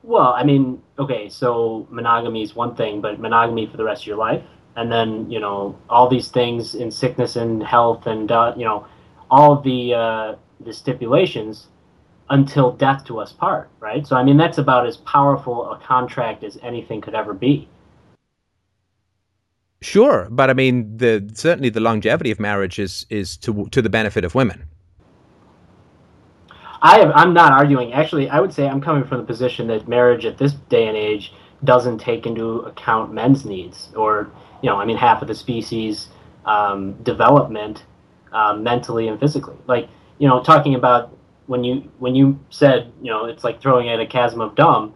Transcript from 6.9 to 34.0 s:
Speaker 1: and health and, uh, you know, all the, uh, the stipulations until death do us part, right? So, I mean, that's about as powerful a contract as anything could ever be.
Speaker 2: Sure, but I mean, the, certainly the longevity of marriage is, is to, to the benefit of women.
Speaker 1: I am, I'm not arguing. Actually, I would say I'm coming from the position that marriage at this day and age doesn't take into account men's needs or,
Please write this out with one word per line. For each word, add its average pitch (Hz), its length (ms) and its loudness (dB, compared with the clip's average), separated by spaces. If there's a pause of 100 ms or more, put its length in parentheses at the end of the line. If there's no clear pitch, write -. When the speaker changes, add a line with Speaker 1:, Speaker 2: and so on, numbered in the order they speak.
Speaker 1:
and 113 260 -4
health 117 460 2
and, 110 240 -4
uh, 117 240 2
you 120 100 -8
know, 107 220 -6 (420)
all 143 300 8
the, 127 340 -2
uh, 113 420 -2 (260)
the 113 120 -16
stipulations 117 920 -2 (600)
until 139 420 2
death 139 340 -2
do 113 140 -10
us - 140 -12
part, 160 360 -4 (100)
right? 113 280 -8
So, 135 80 -2
I 127 80 2
mean, 139 140 6
that's 165 200 2
about 131 300 2
as 117 100 -8
powerful 139 720 -2
a 107 100 -12
contract 123 640 -4
as 104 200 -14
anything 113 380 -10
could 104 120 -14
ever 104 200 -8
be. 120 340 -2 (2250)
Speaker 2:
Sure, 202 500 4
but 131 180 2
I 131 40 4
mean, 123 440 0
the, 110 360 2
certainly 143 360 0
the 110 120 -4
longevity 113 500 0
of 107 80 -6
marriage 101 400 -4
is, 95 300 -8
is 104 280 -8
to, 104 340 -6
to 135 100 2
the 110 80 0
benefit 104 360 -2
of 87 80 -6
women. 123 300 -2 (2250)
Speaker 1:
I 196 200 8
am, 151 120 4
I'm 170 200 6
not 170 180 8
arguing. 135 400 4
Actually, 143 380 -2
I 190 100 0
would 190 140 0
say 143 120 -2
I'm 139 140 -2
coming 143 240 0
from 127 140 -6
the 117 80 -8
position 120 420 -4
that 110 220 -4
marriage 120 360 4
at 107 120 -6
this 143 160 2
day 113 340 0
and 107 80 -4
age 107 380 -4 (320)
doesn't 123 320 4
take 113 280 -6
into 113 340 -6
account - 520 -4
men's 123 320 2
needs 92 540 -12
or, 107 340 -2 (300)